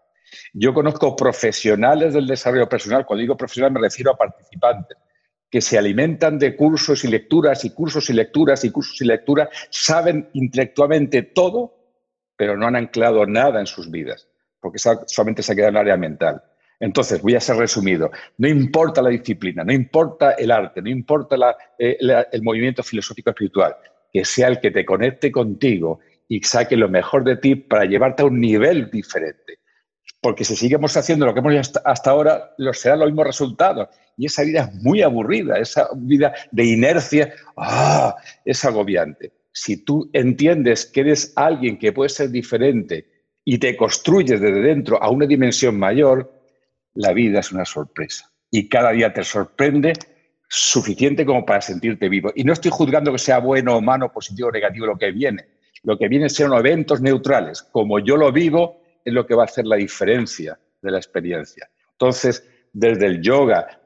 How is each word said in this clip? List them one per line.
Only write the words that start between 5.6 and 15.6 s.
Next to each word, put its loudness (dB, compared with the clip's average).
se 0
alimentan 0
de 2
cursos 2
y -2
lecturas 2
y -4
cursos -6
y 0
lecturas 2
y 0
cursos -10
y -4
lecturas, 0
saben 0
intelectualmente 0
todo, -2
pero -2
no -2
han 0
anclado 2
nada 2
en -6
sus -14
vidas, -10
porque -10
sa-, 0
solamente -2
se -4
ha 0
quedado 4